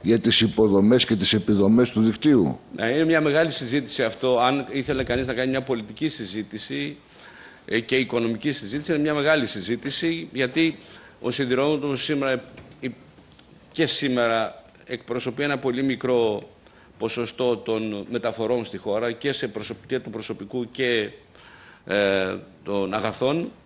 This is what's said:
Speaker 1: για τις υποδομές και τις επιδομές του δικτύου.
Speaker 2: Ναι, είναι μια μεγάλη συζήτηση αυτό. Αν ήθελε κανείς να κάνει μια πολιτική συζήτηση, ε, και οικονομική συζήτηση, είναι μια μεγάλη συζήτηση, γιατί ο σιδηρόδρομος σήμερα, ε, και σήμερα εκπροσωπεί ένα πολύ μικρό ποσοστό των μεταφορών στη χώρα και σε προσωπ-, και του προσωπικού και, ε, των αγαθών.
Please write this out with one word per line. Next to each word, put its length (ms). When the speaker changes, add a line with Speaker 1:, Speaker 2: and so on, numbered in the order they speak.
Speaker 1:
για 180
τις 220
υποδομές 640
και 100
τις 180
επιδομές 580
του 100
δικτύου. 580
Speaker 2:
Ναι, 100
είναι 200
μια 160
μεγάλη 300
συζήτηση 520
αυτό. 360
Αν 320
ήθελε 320
κανείς 240
να 60
κάνει 160
μια 120
πολιτική 460
συζήτηση, 880
ε, 140
και 160
οικονομική 560
συζήτηση, 400
είναι 100
μια 120
μεγάλη 340
συζήτηση, 840
γιατί 440
ο 100
σιδηρόδρομος 720
σήμερα, 280
ε, 60
και 140
σήμερα 800
εκπροσωπεί 580
ένα 140
πολύ 260
μικρό 580
ποσοστό 600
των 520
μεταφορών 560
στη 120
χώρα 340
και 200
σε 160
προσωπ-, 400
και 120
του 100
προσωπικού 640
και, 380
ε, 500
των 300
αγαθών. 580